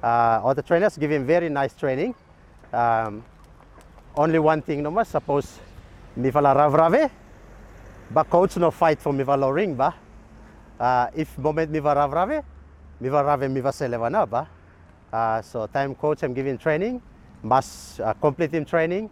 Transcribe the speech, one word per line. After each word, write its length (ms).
Uh, 400
all 120
the 80
trainers 340
give 140
him 160
very 200
nice 280
training. 400
Um, 500
only 240
one 240
thing 180
no 80
mas 200
suppose 500
me 160
fala 240
rav 180
rave, 380
but 180
coach 300
no 140
fight 280
for 140
me 100
fala 300
ring 220
ba. 180
Uh, 340
if 240
moment 320
me 80
va 160
rav 180
rave, 320
me 100
va 140
rave 280
me 100
va 80
seleva 420
na 140
ba. 240
Uh, 300
so 240
time 260
coach 300
I'm 100
giving 240
training, 420
must, 560
uh, 160
complete 400
him 100
training. 460